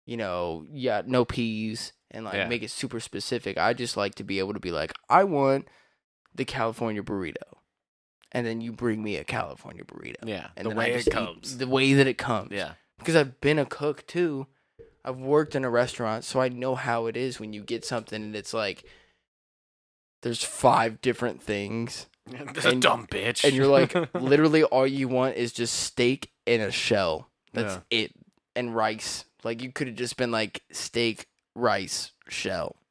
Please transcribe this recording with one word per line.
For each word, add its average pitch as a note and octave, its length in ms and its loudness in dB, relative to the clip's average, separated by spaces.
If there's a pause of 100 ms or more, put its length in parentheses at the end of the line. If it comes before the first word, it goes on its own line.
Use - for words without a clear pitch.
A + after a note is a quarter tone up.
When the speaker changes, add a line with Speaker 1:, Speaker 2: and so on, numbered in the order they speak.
Speaker 1:
you A#2 120 -8
know, F2 540 -4
yeah, B2 340 -2
no B2+ 200 4
peas," A2 640 -4 (180)
and, A2+ 160 -12
like, G2 100 -6
Speaker 2:
Yeah. F#2+ 120 0
Speaker 1:
make A#2+ 160 -2
it G#2 80 -8
super A#2+ 300 -6
specific. G2+ 560 -6
I G#2 160 4
just A#2+ 240 -6
like G2+ 180 -2
to - 80 -10
be G2 160 -2
able G2 140 -2
to G#2 60 -8
be F2 120 -6
like, D#2+ 220 -4 (160)
"I F3+ 160 8
want C#3 420 2 (640)
the C3 120 -4
California A2+ 580 -2
burrito." F#2+ 540 -8 (800)
And B2 100 -2
then A2+ 160 -4
you A#2 100 -8
bring A2 300 -2
me G#2 140 -4
a D2 80 -6
California - 600 -8
burrito. - 400 -14
Speaker 2:
Yeah, G#2 320 -8
Speaker 1:
And - 120 -8
Speaker 2:
the - 20 -2
Speaker 1:
then G#2+ 80 -4
I - 20 -2
Speaker 2:
way A#2+ 120 2
it B2 60 0
Speaker 1:
just A#2 100 0
eat - 60 4
Speaker 2:
comes. G#2 440 -6
Speaker 1:
the B2+ 100 -4
way C3+ 260 6
that C#3 120 8
it B2+ 140 0
comes. A2 320 -2
Speaker 2:
Yeah. F#2+ 220 -4 (260)
Speaker 1:
Because E3 160 2
I've C#3 260 2
been D3 160 4
a C#3 80 2
cook, C#3+ 400 -6
too. D#3 400 -2 (580)
I've C3 140 -6
worked D3 380 2
in C3 100 0
a B2 40 0
restaurant, A#2 540 0
so - 180 -2
I B2+ 80 4
know B2+ 260 -2
how A#2+ 320 -2
it A2 100 -4
is B2+ 220 -4
when G#2+ 140 -10
you G#2 100 -10
get A2+ 220 -6
something A2 360 -6
and G#2+ 140 -8
it's - 180 -10
like, G#2 320 -4 (1400)
there's A#2+ 220 -4
five A#2 580 2
different A#2+ 400 -2
things. G#2+ 720 -6
Speaker 2:
<laughs> - 40 -20 (380)
This - 120 -2
is B2+ 80 6
Speaker 1:
And, B2+ 80 0
Speaker 2:
dumb A#2 260 4
bitch. G#2+ 360 -2
Speaker 1:
and C#3+ 120 6
you're C3+ 120 6
like, C3+ 260 6
Speaker 2:
<laughs> E3+ 220 0
Speaker 1:
literally D3+ 480 6
all C3 240 4
you C3+ 200 -2
want B2+ 280 2
is A#2+ 180 -2
just A#2+ 220 -2
steak - 560 0 (160)
in A#2 120 4
a G2+ 120 -2
shell. F2+ 580 0 (240)
That's G2+ 220 -2 (160)
Speaker 2:
Yeah. A#2 140 2
Speaker 1:
it. - 60 -10 (440)
And A#2+ 200 -4
rice. A2 500 -2 (180)
Like, A#2 180 -4
you C3 100 -10
could C#3+ 160 -4
have A#2 80 -10
just A#2+ 220 -6
been B2 140 0
like, A2 400 -2
steak, - 560 -2 (260)
rice, G2+ 580 -2 (160)
shell. - 480 -4 (160)